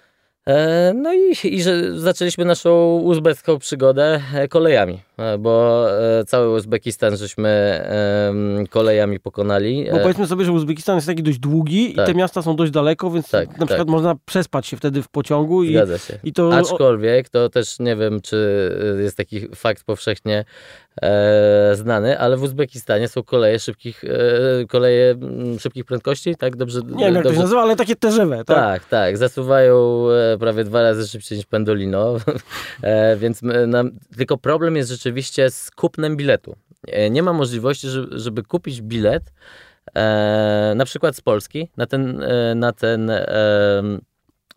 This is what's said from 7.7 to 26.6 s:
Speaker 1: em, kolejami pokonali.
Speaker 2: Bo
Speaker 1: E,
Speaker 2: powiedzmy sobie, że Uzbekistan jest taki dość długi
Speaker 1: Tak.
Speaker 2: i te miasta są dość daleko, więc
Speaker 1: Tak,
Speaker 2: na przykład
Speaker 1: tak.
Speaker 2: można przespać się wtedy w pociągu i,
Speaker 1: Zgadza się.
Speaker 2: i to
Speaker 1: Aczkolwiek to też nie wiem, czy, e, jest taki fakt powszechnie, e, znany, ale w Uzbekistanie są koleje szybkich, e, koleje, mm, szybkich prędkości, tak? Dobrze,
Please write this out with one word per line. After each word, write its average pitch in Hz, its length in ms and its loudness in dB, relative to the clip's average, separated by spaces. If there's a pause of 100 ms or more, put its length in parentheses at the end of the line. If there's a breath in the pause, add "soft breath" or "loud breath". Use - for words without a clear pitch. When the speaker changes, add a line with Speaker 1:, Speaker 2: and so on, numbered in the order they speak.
Speaker 1:
em, 101 380 -2
kolejami 107 540 0
pokonali. 104 720 -2
Speaker 2:
Bo - 80 0
Speaker 1:
E, - 40 2
Speaker 2:
powiedzmy 185 240 0
sobie, 185 180 -2
że 175 80 0
Uzbekistan 160 440 -2
jest 151 100 -2
taki 165 160 -4
dość 151 160 0
długi 156 560 0
Speaker 1:
Tak. 101 140 0
Speaker 2:
i 175 40 2
te 180 60 0
miasta 180 240 -2
są 160 140 -2
dość 160 160 0
daleko, 156 380 0
więc 165 200 -4
Speaker 1:
Tak, 95 180 0
Speaker 2:
na - 60 -20 (120)
przykład 127 120 0
Speaker 1:
tak. 165 100 -2
Speaker 2:
można 160 260 0 (120)
przespać 147 400 -4
się 127 100 -12
wtedy 139 260 -2
w - 60 -16
pociągu 151 560 0
i, 160 80 0
Speaker 1:
Zgadza 98 260 2
się. - 260 -14
Speaker 2:
i 147 80 -6
to 170 240 2
Speaker 1:
Aczkolwiek 127 720 2
to 120 200 0
też - 300 -4
nie 120 180 0
wiem, 107 240 -2
czy, 101 500 0 (280)
e, 101 40 -2
jest 101 140 -4
taki 104 380 -8
fakt - 300 -4
powszechnie, 107 600 -4 (580 loud breath)
e, 104 720 4
znany, 110 440 0
ale 123 180 2
w 131 60 -6
Uzbekistanie 127 680 -4
są 123 140 -6
koleje 113 360 2
szybkich, - 460 -12
e, 123 640 0
koleje, 123 440 4
mm, 123 480 -6
szybkich 123 260 -10
prędkości, 139 520 -4
tak? 127 200 -4
Dobrze, 123 240 -6